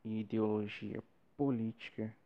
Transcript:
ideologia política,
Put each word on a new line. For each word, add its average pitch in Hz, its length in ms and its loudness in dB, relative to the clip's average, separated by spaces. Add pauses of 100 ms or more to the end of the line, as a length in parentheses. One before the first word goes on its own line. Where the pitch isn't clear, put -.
ideologia 107 1000 0 (320)
política, 113 800 -2 (100)